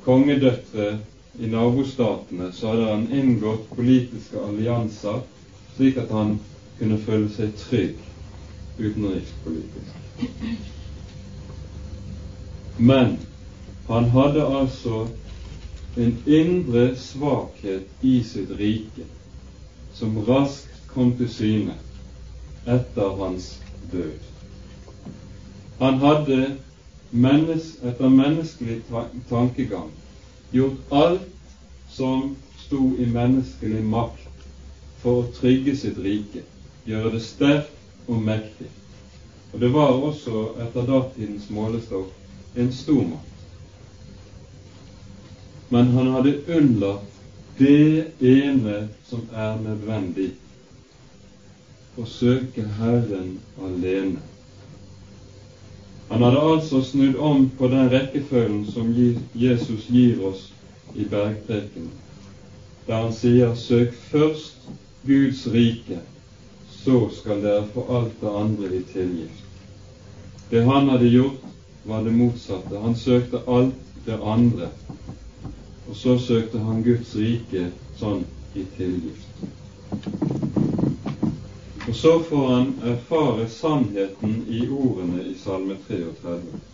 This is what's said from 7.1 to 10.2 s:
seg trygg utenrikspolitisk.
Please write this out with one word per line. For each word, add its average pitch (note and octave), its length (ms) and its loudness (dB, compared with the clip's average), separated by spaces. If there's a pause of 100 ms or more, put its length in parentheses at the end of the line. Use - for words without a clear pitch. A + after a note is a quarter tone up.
seg G#2+ 280 -4
trygg G#2+ 400 -2 (800)
utenrikspolitisk. F#2+ 1160 -6 (2750)